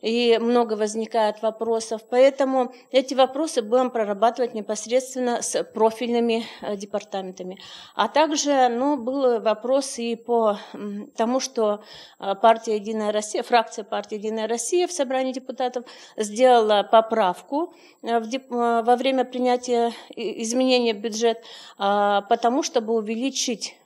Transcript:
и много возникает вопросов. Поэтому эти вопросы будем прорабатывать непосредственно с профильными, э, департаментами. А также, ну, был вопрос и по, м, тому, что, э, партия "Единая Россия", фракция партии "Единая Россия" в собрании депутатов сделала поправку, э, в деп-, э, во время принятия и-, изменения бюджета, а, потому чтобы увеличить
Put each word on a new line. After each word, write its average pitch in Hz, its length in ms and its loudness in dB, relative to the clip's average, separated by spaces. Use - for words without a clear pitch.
и 233 400 2
много 233 340 2
возникает 214 680 -2
вопросов. 220 680 -4
Поэтому 262 640 4
эти 254 220 0
вопросы 262 480 2
будем 240 280 0
прорабатывать 233 640 0
непосредственно 240 880 -2
с 170 220 -2
профильными, 226 800 0
э, 208 140 -6
департаментами. 190 840 -10
А 233 120 2
также, 285 600 2
ну, 262 280 0
был 247 440 0
вопрос 240 580 -2
и 233 160 -4
по, 226 440 0
м, 202 420 -10
тому, 240 240 0
что, 214 420 -2
э, 196 200 -2
партия 226 360 4
"Единая 214 360 -4
Россия", 214 300 -4
фракция 226 420 0
партии 208 320 -8
"Единая 214 300 -6
Россия" 240 400 -2
в 349 60 -8
собрании 262 400 -2
депутатов 247 520 -6
сделала 214 720 4
поправку, 226 840 2
э, 233 180 0
в 220 80 -10
деп-, 262 240 -8
э, 233 300 0
во 240 140 4
время 254 280 0
принятия 247 680 0
и-, - 280 -8
изменения 247 500 2
бюджета, 226 500 -2
а, 202 460 2
потому 233 400 2
чтобы 226 300 -2
увеличить 226 840 -4